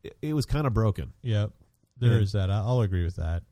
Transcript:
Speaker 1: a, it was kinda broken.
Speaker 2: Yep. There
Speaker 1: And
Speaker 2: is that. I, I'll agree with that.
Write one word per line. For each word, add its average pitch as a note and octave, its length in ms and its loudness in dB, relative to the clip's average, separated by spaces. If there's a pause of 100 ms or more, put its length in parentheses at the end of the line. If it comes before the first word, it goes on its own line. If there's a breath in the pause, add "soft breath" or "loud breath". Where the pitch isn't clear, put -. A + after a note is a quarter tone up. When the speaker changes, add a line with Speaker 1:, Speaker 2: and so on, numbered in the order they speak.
Speaker 1:
a, - 60 -12 (100)
it D3+ 140 -6
was C#3+ 100 0
kinda C#3+ 260 -2
broken. G#2 520 0
Speaker 2:
Yep. G#2 280 0 (480)
There A#2+ 140 4
Speaker 1:
And A2+ 100 4
Speaker 2:
is G2 100 0
that. F#2+ 180 0
I, G2+ 80 0
I'll A#2+ 240 0
agree F#2 220 0
with E2+ 120 -4
that. E2 340 -4